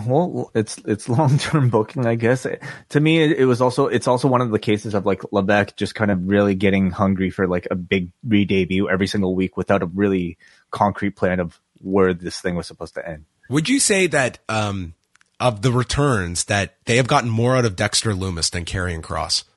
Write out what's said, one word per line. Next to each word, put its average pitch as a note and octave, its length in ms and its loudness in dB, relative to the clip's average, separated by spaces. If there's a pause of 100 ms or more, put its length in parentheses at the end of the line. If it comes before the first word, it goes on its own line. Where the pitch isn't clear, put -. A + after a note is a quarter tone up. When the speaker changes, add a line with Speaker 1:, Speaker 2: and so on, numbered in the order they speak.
Speaker 1:
well, C3 480 -2
it's, A2 260 -2
it's - 300 -4
<laughs> - 0 -
long-term C#3 600 2
booking, A2 360 0
I A2+ 100 2
guess. A#2 300 0 (440)
To D3 100 2
me, D#3+ 240 4
it, D3+ 160 2
it C3 60 4
was B2 160 2
also, B2+ 260 2
it's B2 220 0
also B2+ 180 2
one B2+ 140 0
of A#2+ 100 -4
the G#2+ 80 2
cases G#2+ 340 -2
of, G2 120 -2
like, G2 160 0 (100)
Levesque G2+ 460 2
just - 180 -4
kind G#2 160 0
of F#2 160 -2
really G2+ 280 4
getting F#2+ 360 2
hungry F#2+ 380 0
for, F#2 180 -2
like, F2+ 240 -2
a G2+ 40 -2
big F2+ 360 -2 (160)
re-debut F#2+ 640 2
every F#2 180 0
single F#2 280 -2
week F#2+ 200 -2
without F#2+ 280 0
a F2+ 40 -2
really F#2 500 -2 (320)
concrete G2+ 420 0
plan F2+ 280 0
of E2+ 220 -8 (180)
where F#2+ 340 2
this F2 280 -10
thing F2 140 -4
was E2+ 120 -6
supposed - 280 -16
to - 120 -10
end. D#2 160 -12 (260)
Speaker 2:
Would D#3 200 -2
you C4+ 100 2
say F#3+ 280 2
that, C3+ 320 -2 (100)
um, G2 460 -4 (440)
of A2+ 220 0
the B2+ 100 2
returns A#2 760 0
that G2+ 300 -2 (100)
they A#2+ 120 2
have B2+ 100 4
gotten B2+ 220 2
more A#2 260 2
out B2 80 2
of F#2+ 140 -2
Dexter G#2 360 0
Loomis F2+ 360 -4
than F2 160 -6
Karrion F2+ 360 -4
Kross? D#2 440 -6 (120)